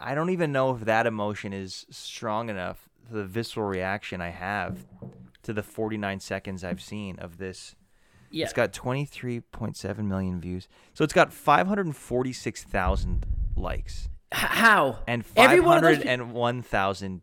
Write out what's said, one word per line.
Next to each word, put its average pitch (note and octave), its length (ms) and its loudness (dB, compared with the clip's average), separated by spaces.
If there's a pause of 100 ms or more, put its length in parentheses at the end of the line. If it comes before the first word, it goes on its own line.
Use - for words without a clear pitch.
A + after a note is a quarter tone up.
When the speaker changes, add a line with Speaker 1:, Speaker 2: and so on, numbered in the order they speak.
Speaker 1:
I C3 160 -6
don't E3 140 0
even E3+ 200 0
know C3 240 2
if A#2+ 120 -8
that A2+ 200 4
emotion G#2 460 -4
is F#2+ 360 -10
strong A2+ 600 -6
enough, F#2 380 -8 (200)
the A2 160 -4
visceral G#2+ 440 -4
reaction F#2+ 520 -4
I F2 100 -6
have F2+ 540 -6 (600)
to A#2 80 -6
the G#2 100 -4
forty-nine G#2+ 560 -4
seconds F#2+ 460 -8
I've F#2 180 -6
seen G#2 380 -10
of E2+ 180 -14
this. F#2 380 -12 (560)
Speaker 2:
Yeah. D#3 140 -4
Speaker 1:
It's - 60 -6
got A2 200 0
twenty-three B2 680 -6 (100)
point G#2+ 240 -8
seven G2+ 320 -4
million F#2+ 320 -2
views. F2+ 260 -8 (260)
So - 120 0
it's D3+ 80 0
got E3+ 200 6
five E3+ 360 4
hundred F#3+ 260 0
forty-six B2 680 -4
thousand F#2+ 640 0 (280)
likes. - 540 -4 (260)
Speaker 2:
H-, - 60 -2
how? F#3+ 680 4
Speaker 1:
And A#2+ 160 -2 (140)
Speaker 2:
Every - 240 10
one E4+ 160 8
of E4 80 4
those - 140 8
pe- - 40 -4
Speaker 1:
five - 60 -4
hundred B2+ 160 2
and A#2+ 100 -10
one A#2+ 280 2
thousand G2 600 0